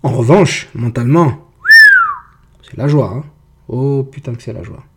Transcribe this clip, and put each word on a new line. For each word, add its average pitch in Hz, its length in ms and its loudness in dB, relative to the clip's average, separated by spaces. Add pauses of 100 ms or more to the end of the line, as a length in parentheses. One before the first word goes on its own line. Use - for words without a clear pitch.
En 131 100 -4
revanche, 139 600 0
mentalement, 123 760 -2 (1120)
c'est - 160 -18
la 135 100 -2
joie, 131 260 0
hein. 143 100 -8 (440)
Oh 135 360 -4
putain 135 300 -14
que 117 80 -14
c'est 117 120 -12
la - 80 -14
joie. - 220 -20 (120)